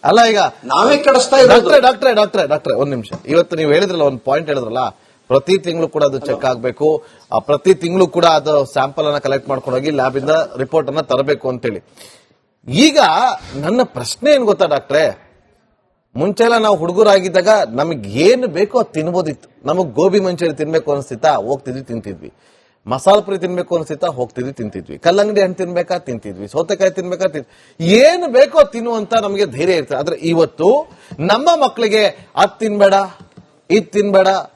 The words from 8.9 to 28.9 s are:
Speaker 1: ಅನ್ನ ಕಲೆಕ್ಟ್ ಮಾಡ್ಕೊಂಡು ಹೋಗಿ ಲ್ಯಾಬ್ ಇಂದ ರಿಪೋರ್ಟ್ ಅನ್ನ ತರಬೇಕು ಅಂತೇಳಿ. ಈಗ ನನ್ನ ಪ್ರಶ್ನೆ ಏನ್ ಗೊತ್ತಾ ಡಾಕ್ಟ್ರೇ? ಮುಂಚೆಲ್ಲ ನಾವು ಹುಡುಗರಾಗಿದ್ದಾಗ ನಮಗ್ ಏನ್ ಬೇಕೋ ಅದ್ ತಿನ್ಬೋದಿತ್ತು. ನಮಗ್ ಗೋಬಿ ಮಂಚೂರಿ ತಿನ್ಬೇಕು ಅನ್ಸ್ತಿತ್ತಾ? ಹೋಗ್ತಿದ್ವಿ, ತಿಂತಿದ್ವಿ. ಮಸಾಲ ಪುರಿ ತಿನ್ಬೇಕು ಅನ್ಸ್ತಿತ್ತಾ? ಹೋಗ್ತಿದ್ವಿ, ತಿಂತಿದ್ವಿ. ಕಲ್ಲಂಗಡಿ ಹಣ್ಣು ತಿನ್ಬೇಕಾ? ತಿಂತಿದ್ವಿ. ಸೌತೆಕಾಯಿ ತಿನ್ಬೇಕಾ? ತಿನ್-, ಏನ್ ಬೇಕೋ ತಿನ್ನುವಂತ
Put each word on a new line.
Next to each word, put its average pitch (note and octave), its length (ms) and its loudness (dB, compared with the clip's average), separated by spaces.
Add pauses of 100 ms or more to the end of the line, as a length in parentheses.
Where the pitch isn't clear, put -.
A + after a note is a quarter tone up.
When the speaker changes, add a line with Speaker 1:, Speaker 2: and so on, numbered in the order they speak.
Speaker 1:
ಅನ್ನ D3 120 -2
ಕಲೆಕ್ಟ್ C#3 320 -4
ಮಾಡ್ಕೊಂಡು C3 300 -4
ಹೋಗಿ D3 120 -4
ಲ್ಯಾಬ್ C3 260 -2
ಇಂದ C#3 120 -4 (280)
ರಿಪೋರ್ಟ್ D3 320 -2
ಅನ್ನ B2 120 -4
ತರಬೇಕು C3+ 480 -2
ಅಂತೇಳಿ. A#2 380 -8 (840)
ಈಗ C#4+ 280 4 (560)
ನನ್ನ F3 280 -2
ಪ್ರಶ್ನೆ - 480 -4
ಏನ್ C4+ 120 2
ಗೊತ್ತಾ G3+ 220 0
ಡಾಕ್ಟ್ರೇ? C#3 680 -2 (840)
ಮುಂಚೆಲ್ಲ G#3 420 0
ನಾವು G#3+ 180 2
ಹುಡುಗರಾಗಿದ್ದಾಗ F#3 720 2 (200)
ನಮಗ್ C3 380 -4
ಏನ್ F#3 380 2
ಬೇಕೋ G#3 340 -2
ಅದ್ - 140 -4
ತಿನ್ಬೋದಿತ್ತು. D#3+ 560 -6 (160)
ನಮಗ್ D#3+ 280 -2
ಗೋಬಿ F3+ 260 2
ಮಂಚೂರಿ F3 340 -2
ತಿನ್ಬೇಕು D#3 400 -2
ಅನ್ಸ್ತಿತ್ತಾ? C#3 380 -4
ಹೋಗ್ತಿದ್ವಿ, C3 500 -4
ತಿಂತಿದ್ವಿ. G2+ 520 -14 (540)
ಮಸಾಲ D#3 320 2
ಪುರಿ G3 180 -6
ತಿನ್ಬೇಕು F3+ 380 -4
ಅನ್ಸ್ತಿತ್ತಾ? D#3+ 320 -4
ಹೋಗ್ತಿದ್ವಿ, B2+ 460 -8
ತಿಂತಿದ್ವಿ. F#2+ 440 -12
ಕಲ್ಲಂಗಡಿ G3+ 440 0
ಹಣ್ಣು F#3 140 0
ತಿನ್ಬೇಕಾ? F3 420 -4
ತಿಂತಿದ್ವಿ. G#2 500 -12
ಸೌತೆಕಾಯಿ F3+ 440 -2
ತಿನ್ಬೇಕಾ? F3+ 360 -6
ತಿನ್-, - 560 -12
ಏನ್ C#4 500 4
ಬೇಕೋ C#4+ 300 4
ತಿನ್ನುವಂತ A3+ 500 -4